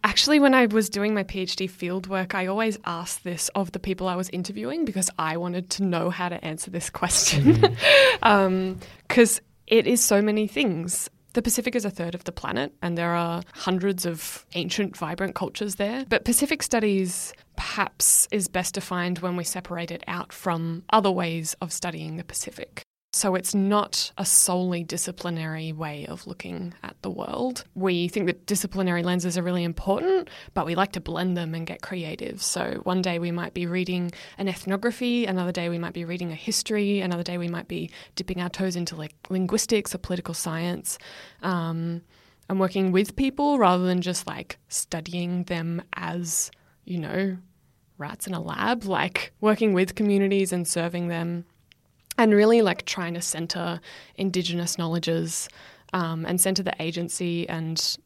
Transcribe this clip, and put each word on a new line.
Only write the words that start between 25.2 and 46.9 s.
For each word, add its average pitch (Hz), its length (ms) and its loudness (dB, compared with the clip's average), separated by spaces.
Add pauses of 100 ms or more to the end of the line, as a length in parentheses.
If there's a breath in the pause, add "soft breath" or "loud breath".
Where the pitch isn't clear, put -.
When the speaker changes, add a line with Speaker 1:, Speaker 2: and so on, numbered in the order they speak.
Speaker 1:
way 151 340 -8
of 170 220 -12
looking 175 560 -10
at - 180 -14
the 190 80 -6
world. 247 540 -4 (100)
We 180 340 0
think 185 200 -2
that 180 180 -4
disciplinary 185 560 0
lenses 180 340 0
are 180 60 0
really 175 220 0
important, 208 680 0 (240 loud breath)
but 180 140 -2
we 170 80 -2
like 190 160 2
to 180 100 -8
blend 175 340 -2
them 165 200 -4
and 165 100 -6
get - 160 -10
creative. 170 580 -8
So - 440 -2
one 185 180 2
day 180 160 0
we 170 140 -2
might 170 240 -6
be 175 100 -2
reading 175 460 -2 (260 loud breath)
an 196 100 -2
ethnography, 233 800 0
another 185 260 0
day 175 180 -2
we 170 100 -2
might 170 140 -6
be 170 120 -6
reading 175 260 -6
a 160 40 -8
history, 208 640 0
another 180 240 -2
day 180 160 -6
we 175 80 -4
might 170 200 -6
be 165 220 -6 (240 loud breath)
dipping 185 280 -4
our 175 80 -2
toes 185 260 -2
into, 175 200 -4
like, 151 200 -12 (160)
linguistics 185 640 0
or - 20 -6
political 175 380 -6
science, 170 640 -4 (420 loud breath)
um, 170 640 -2 (440 soft breath)
and 190 120 0
working 190 320 2
with 190 240 2
people 277 420 2
rather 180 280 6
than 180 180 2
just, 180 240 -4
like, - 400 -10
studying 175 800 -4
them 170 360 -4 (120)
as, 170 580 -4 (340 soft breath)
you 180 140 -4